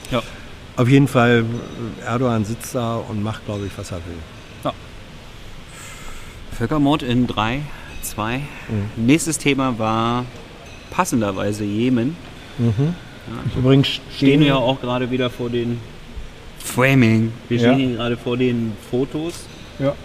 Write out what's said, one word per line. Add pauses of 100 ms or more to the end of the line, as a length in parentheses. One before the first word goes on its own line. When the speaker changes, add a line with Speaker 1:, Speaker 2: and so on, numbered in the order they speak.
Speaker 1:
Ja. (540)
Speaker 2:
Auf
jeden
Fall, (580)
Erdogan
sitzt
da
und
macht,
glaub
ich,
was
er
will. (460)
Speaker 1:
Ja. (1800)
Völkermord
in
drei, (400)
zwei. (320)
Speaker 2:
Mhm.
Speaker 1:
Nächstes
Thema
war (680)
passenderweise
Jemen. (420)
Speaker 2:
Mhm. (540)
Speaker 1:
Ja.
Speaker 2:
Übrigens
Speaker 1:
Stehen (140)
Speaker 2:
stehen
Speaker 1:
wir
ja
auch
gerade
wieder
vor
den (800)
Framing. (160)
Wir
stehen
Speaker 2:
Ja.
Speaker 1:
hier
gerade
vor
den (160)
Fotos. (340)
Speaker 2:
Ja. (120)